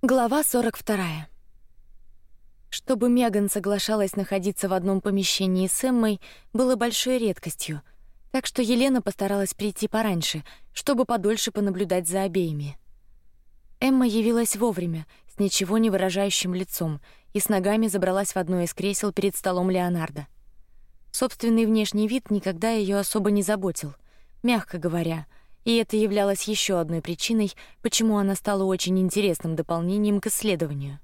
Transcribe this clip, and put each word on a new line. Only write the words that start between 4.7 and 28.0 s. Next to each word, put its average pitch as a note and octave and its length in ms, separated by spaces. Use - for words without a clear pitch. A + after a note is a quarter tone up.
одном F#3+ 280
помещении F#3+ 680
с - 160
Эммой, A3+ 360
было B3+ 220
большой A#3+ 440
редкостью, E3+ 640
так C4 140
что - 160
Елена B3 380
постаралась G3 540
прийти G#3 320
пораньше, F#3+ 560
чтобы A#3+ 320
подольше G#3+ 480
понаблюдать F#3 560
за F#3+ 140
обеими. D#3+ 540
Эмма B3+ 300
явилась A3+ 480
вовремя, F3 500
с - 60
ничего G3+ 400
не A3+ 100
выражающим F#3+ 640
лицом, F3 480
и G#3 60
с F#3+ 100
ногами G#3 380
забралась F#3+ 460
в - 60
одно F3+ 240
из E3+ 120
кресел G3+ 380
перед G3 240
столом F3+ 340
Леонардо. F3 560
Собственный A#3 520
внешний G#3+ 440
вид B3 200
никогда F#3+ 440
ее G3+ 260
особо G#3 320
не G3+ 140
заботил, F#3 500
мягко A#3 360
говоря, E3 480
и A#3 120
это A3 200
являлось G3+ 520
еще G3+ 300
одной E3 220
причиной, G3+ 520
почему A3 360